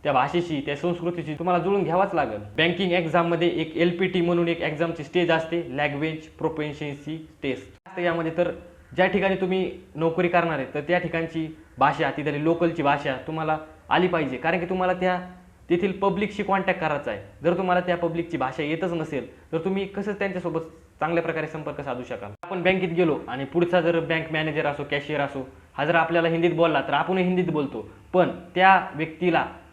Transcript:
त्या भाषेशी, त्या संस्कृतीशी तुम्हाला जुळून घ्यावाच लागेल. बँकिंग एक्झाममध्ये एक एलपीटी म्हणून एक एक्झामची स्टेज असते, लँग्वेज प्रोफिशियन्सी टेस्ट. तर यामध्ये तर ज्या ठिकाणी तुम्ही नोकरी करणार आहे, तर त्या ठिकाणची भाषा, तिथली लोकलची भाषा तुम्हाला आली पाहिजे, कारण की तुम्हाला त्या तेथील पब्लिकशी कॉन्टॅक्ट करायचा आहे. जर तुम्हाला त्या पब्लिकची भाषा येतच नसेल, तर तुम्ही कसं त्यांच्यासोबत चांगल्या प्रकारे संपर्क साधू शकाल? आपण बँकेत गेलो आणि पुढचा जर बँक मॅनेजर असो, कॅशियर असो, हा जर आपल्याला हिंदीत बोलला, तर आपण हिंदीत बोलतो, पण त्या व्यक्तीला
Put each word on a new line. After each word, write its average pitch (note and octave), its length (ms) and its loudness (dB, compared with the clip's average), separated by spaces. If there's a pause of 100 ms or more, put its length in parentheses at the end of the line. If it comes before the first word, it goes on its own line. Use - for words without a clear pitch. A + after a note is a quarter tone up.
त्या D3 100 0
भाषेशी, D3 480 2
त्या C#3+ 160 -4
संस्कृतीशी E3+ 580 -4
तुम्हाला E3+ 300 0
जुळून G3 180 2
घ्यावाच F3+ 320 2
लागेल. A2+ 260 0 (160)
बँकिंग E3+ 360 2
एक्झाममध्ये E3+ 560 2
एक D#3+ 280 -2
एलपीटी F3+ 440 2
म्हणून E3+ 280 2
एक E3+ 120 -2
एक्झामची D#3 440 -2
स्टेज E3 260 2
असते, E3 320 2 (140)
लँग्वेज D3 520 -2
प्रोफिशियन्सी D3+ 880 -6 (260)
टेस्ट. - 360 -6 (180)
तर F3 60 -6
यामध्ये E3+ 340 0
तर F3 140 2 (460)
ज्या F#3 100 4
ठिकाणी F#3+ 300 2
तुम्ही F#3 340 0 (240)
नोकरी E3 340 2
करणार E3+ 300 2
आहे, C3 160 -4
तर D3 60 -2
त्या E3+ 180 0
ठिकाणची E3 480 -4 (320)
भाषा, D3 380 2
तिथली D3 280 -2
लोकलची E3 380 2
भाषा C#3 340 2 (100)
तुम्हाला D#3 300 -2 (340)
आली F3 180 4
पाहिजे, D3+ 280 0
कारण E3+ 240 0
की F3 80 -6
तुम्हाला F#3 240 0
त्या F3+ 260 0 (520)
तेथील F3+ 220 2
पब्लिकशी G3+ 500 -2
कॉन्टॅक्ट F#3+ 380 0
करायचा C#3+ 300 -2
आहे. G#2 100 -6 (220)
जर F3 140 2
तुम्हाला F3+ 240 2
त्या F3 160 0
पब्लिकची E3+ 400 -2
भाषा C3 260 -2
येतच E3 300 -2
नसेल, D3+ 600 -6
तर E3 60 -2
तुम्ही F#3+ 280 -2
कसं G3+ 260 -6
त्यांच्यासोबत F3+ 480 -4 (400)
चांगल्या E3 220 0
प्रकारे D#3 240 -2
संपर्क D3 340 -8
साधू B2+ 280 -6
शकाल? G#2+ 220 -10 (120)
आपण F3+ 200 -6
बँकेत F#3 260 2
गेलो E3 300 2 (100)
आणि C3 160 -4
पुढचा F3 360 2
जर E3 200 2
बँक D#3 320 -2
मॅनेजर D#3 340 0
असो, C#3+ 240 -4
कॅशियर C#3+ 300 -2
असो, C3+ 280 -4 (260)
हा C#3 100 -2
जर E3+ 100 2
आपल्याला E3 340 4
हिंदीत E3 260 4
बोलला, D#3+ 260 4
तर C3+ 120 -2
आपण D3+ 260 2
हिंदीत F3+ 320 2
बोलतो, C3+ 380 -2 (240)
पण F3+ 180 4 (240)
त्या F#3 240 8 (160)
व्यक्तीला D#3 520 0 (260)